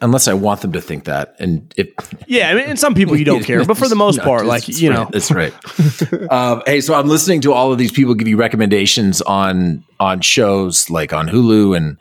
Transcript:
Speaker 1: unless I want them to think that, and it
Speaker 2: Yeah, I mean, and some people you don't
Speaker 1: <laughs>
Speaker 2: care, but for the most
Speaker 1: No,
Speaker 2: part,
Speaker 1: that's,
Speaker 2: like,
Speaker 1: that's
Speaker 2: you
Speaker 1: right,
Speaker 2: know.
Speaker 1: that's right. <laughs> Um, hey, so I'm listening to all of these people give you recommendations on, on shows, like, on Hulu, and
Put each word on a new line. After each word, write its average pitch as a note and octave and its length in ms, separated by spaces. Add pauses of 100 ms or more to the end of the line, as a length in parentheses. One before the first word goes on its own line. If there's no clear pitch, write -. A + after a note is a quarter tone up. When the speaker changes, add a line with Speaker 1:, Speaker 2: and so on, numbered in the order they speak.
Speaker 1:
unless B2 260
I G2+ 60
want G2+ 280
them F#2+ 100
to D#2+ 100
think D2+ 240
that, C#2+ 320
and E2+ 400
it - 160 (340)
Speaker 2:
Yeah, A3 220
I F#3 60
mean, B3+ 100
and D4 140
some C#4 160
people F3 200
you D3+ 100
don't C3+ 180
Speaker 1:
<laughs> - 20
Speaker 2:
care, A#2+ 180
but G#3+ 140
for C4 100
the A3+ 80
most G3+ 220
Speaker 1:
No, G2+ 60
Speaker 2:
part, B2 160
Speaker 1:
that's, G#2+ 100
Speaker 2:
like, A#2+ 160
Speaker 1:
that's D#3+ 160
Speaker 2:
you D#3+ 80
Speaker 1:
right, B2+ 60
Speaker 2:
know. A2+ 160
Speaker 1:
that's G#2+ 200
right. E2+ 220 (760)
<laughs> - 0
Um, B2 340
hey, C#3 160
so D3+ 140
I'm C#3+ 120
listening D#3+ 340
to C#3 120
all C3 180
of B2+ 60
these A#2+ 140
people B2 240
give A2 120
you G#2+ 100
recommendations G#2 840
on, F#2 600 (160)
on F#2+ 220
shows, G2 680
like, D#2+ 240
on D#2+ 140
Hulu, G#2+ 500
and D2+ 240